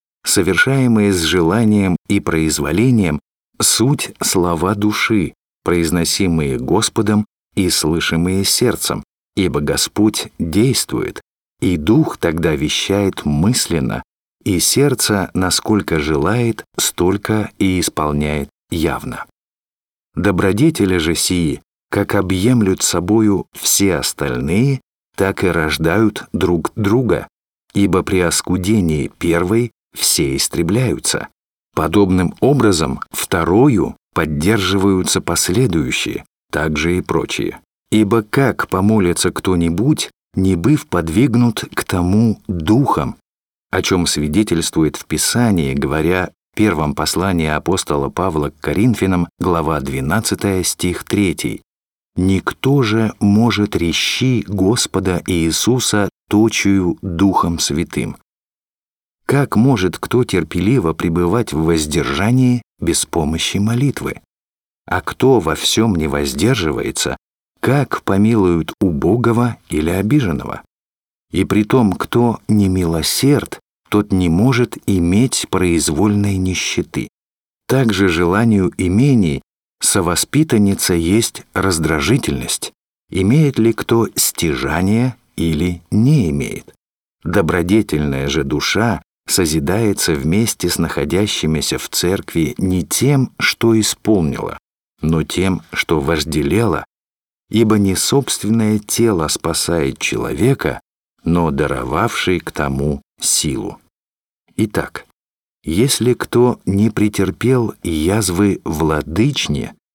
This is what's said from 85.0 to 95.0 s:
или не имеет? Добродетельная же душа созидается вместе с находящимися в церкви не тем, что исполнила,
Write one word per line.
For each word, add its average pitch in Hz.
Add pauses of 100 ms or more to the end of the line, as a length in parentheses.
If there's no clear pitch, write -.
или 85
не 113
имеет? 69 (500)
Добродетельная 85
же 71
душа 80 (240)
созидается 90
вместе 87
с -
находящимися 78
в -
церкви 87
не 90
тем, 135
что 113
исполнила, 82 (440)